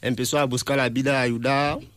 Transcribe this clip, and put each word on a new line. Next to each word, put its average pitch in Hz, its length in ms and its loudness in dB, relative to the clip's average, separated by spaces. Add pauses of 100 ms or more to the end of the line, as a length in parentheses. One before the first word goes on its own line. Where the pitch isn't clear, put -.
empezó 127 380 0
a 143 60 2
buscar 127 320 -2
la 127 120 2
vida, 131 320 0
ayudar 131 560 0 (200)